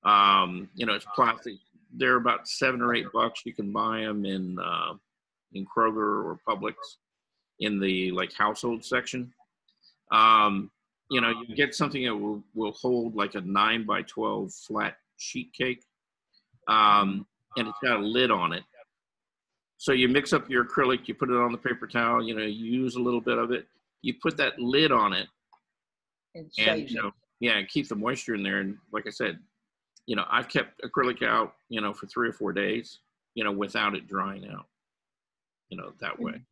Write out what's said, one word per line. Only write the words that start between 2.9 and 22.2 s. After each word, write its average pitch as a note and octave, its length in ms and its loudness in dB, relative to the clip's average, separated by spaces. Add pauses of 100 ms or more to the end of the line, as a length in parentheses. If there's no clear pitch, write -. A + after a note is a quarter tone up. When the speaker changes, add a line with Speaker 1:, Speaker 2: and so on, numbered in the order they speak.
Speaker 1:
eight - 180 -4
bucks. A#2 320 0
You A#2 80 -10
can G2+ 180 -6
buy A2 300 -2
'em G#2 240 -4
in, F#2 340 -4
uh, E2 360 -4 (580)
in F#2+ 120 -8
Kroger G#2+ 600 0
or E2+ 220 -8
Publix G#2 280 -4 (840)
in G#2 200 -2
the, F#2 320 0
like, F#2 220 -4
household A2+ 500 -2
section. B2 500 -4 (800)
Um, G#2+ 600 6 (380)
you B2+ 120 2
know, A#2 80 2
you A#2 260 -6
get C#3+ 200 2
something C3+ 300 -2
that A2+ 100 0
will, G#2 280 -4 (100)
will A2 180 -2
hold, A#2 440 -2
like, G2+ 200 -2
a G2+ 60 -4
nine-by-twelve G#2 1120 0
flat - 440 -6 (200)
sheet - 360 -10
cake. B2+ 320 -4 (840)
Um, G#2 600 6 (300)
and A2+ 100 -2
it's G#2+ 160 -10
got B2 160 2
a G2+ 40 -2
lid A#2 280 2
on F2 220 2
it. F2+ 100 -8 (1120)
So - 140 -2
you B2+ 160 6
mix C#3 240 2
up D3+ 180 2
your B2 140 2
acrylic, B2+ 440 0
you A2 60 -6
put C3 160 -4
it B2 60 2
on A#2+ 160 4
the A#2 60 -6
paper B2 300 -4
towel, A#2+ 360 2